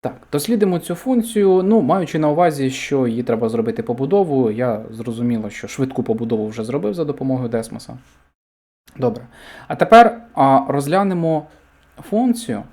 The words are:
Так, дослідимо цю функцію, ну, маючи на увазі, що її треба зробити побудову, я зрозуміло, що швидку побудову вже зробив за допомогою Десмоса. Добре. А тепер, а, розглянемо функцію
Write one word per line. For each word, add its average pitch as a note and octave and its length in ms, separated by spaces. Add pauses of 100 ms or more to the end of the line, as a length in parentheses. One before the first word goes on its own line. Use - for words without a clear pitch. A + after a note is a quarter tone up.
Так, - 300
дослідимо F#3 480
цю F3 160
функцію, G#3 680
ну, G#3+ 180
маючи D#3+ 380
на D3+ 100
увазі, D3 400
що C3 380
її A#2 160
треба A#2 260
зробити A2+ 340
побудову, C3+ 680
я A2+ 380
зрозуміло, A2+ 600
що - 180
швидку C3 360
побудову A2+ 440
вже A2 160
зробив A#2+ 300
за F#2 120
допомогою C3 440
Десмоса. A2+ 480 (1000)
Добре. A#2 300 (400)
А C#3+ 80
тепер, A3+ 460 (120)
а, C3+ 340
розглянемо D#3+ 800 (540)
функцію A3 720